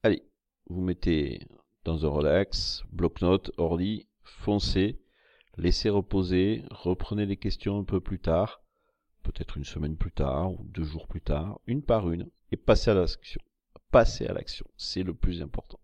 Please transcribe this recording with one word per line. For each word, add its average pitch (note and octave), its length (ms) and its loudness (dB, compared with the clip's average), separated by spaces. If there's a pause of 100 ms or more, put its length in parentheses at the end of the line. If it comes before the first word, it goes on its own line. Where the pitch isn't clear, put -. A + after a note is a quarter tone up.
Allez, - 260 4 (380)
vous F2+ 160 -6
mettez D#2+ 640 0 (380)
dans E2 200 -2
un D2+ 60 4
relax, D2+ 720 0 (100)
bloc-notes, F2 640 2
ordi, F2 500 -2 (160)
foncez, - 760 0 (560)
laissez F2 320 2
reposer, F#2+ 840 2
reprenez G#2 540 -2
les G2 140 -2
questions G2+ 400 -2
un G2+ 60 -4
peu F#2+ 160 0
plus - 200 -6
tard, E2+ 400 0 (640)
peut-être - 340 -6
une C#2+ 80 -6
semaine D2+ 320 -6
plus - 160 -2
tard C#2 400 0
ou E2 120 -12
deux - 200 -6
jours D#2 220 -8
plus - 160 -8
tard, D2+ 440 -2
une C3+ 160 -4
par G#2+ 280 2
une, E2+ 180 -4 (220)
et - 60 -4
passez - 340 4
à G#2+ 40 6
l'action. - 460 0 (500)
Passez - 360 6
à - 60 -4
l'action, - 340 -10 (100)
c'est - 260 -8
le F#2 120 -4
plus F2 260 0
important. - 440 -12